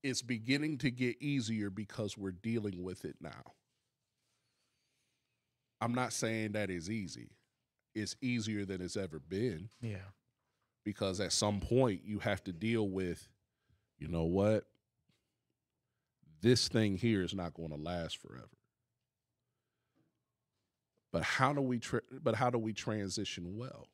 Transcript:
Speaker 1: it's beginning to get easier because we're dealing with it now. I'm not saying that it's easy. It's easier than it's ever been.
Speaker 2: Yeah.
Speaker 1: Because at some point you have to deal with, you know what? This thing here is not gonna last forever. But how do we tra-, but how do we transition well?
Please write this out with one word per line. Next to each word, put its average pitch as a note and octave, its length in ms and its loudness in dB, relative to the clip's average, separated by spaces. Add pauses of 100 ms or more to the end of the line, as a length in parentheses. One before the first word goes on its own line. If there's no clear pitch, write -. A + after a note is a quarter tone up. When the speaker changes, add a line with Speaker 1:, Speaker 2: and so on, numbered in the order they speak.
Speaker 1:
it's B2+ 180 0
beginning B2+ 580 0
to C3 120 2
get B2 320 0
easier A2+ 480 0
because G#2 480 -4
we're F#2+ 140 -4
dealing G2+ 500 -2
with F2+ 240 -8
it D2 160 -8
now. C#2+ 320 -14 (2250)
I'm A#2 140 2
not B2 180 0
saying A2 400 0
that G#2 160 0
it's F2+ 220 -4
easy. F2 400 -6 (640)
It's G#2+ 260 -2
easier G#2+ 460 0
than F#2+ 160 -4
it's F2+ 160 -4
ever E2 200 -4
been. F#2 520 -2 (100)
Speaker 2:
Yeah. A2 160 -6 (880)
Speaker 1:
Because G2 360 0
at F2+ 120 0
some G#2 280 2
point A#2+ 440 4
you G#2 140 -4
have G2+ 260 0
to F#2 80 -4
deal A2 340 0
with, F#2 440 -4 (680)
you D2+ 120 -8
know E2 160 2
what? G2+ 420 4 (1800)
This A#2+ 260 6
thing G#2 300 4
here A2 240 4
is F2 100 -2
not F2 220 -4
gonna D#2+ 220 -8
last E2 420 -4
forever. - 300 -18 (2750)
But E2+ 100 2
how C3 320 4
do C#3+ 80 2
we B2+ 160 0
tra-, - 240 -2 (200)
but A2+ 120 4
how B2 160 4
do A#2+ 80 2
we A2 160 -2
transition G2 840 -4
well? B2 380 -12